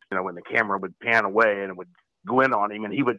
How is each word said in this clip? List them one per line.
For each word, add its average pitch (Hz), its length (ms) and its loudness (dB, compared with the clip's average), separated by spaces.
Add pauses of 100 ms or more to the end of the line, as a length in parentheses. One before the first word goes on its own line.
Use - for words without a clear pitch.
(120)
you 95 60 -2
know, 92 60 -2
when 90 120 -6
the 87 60 -12
camera 104 360 0
would 95 220 -8
pan 113 240 2
away 101 380 2
and 95 80 -6
it 92 80 -10
would 90 100 -14 (380)
go 120 140 0
in 131 140 4
on 104 180 0
him, 107 140 -6
and 101 80 -6
he 139 100 0
would 120 160 0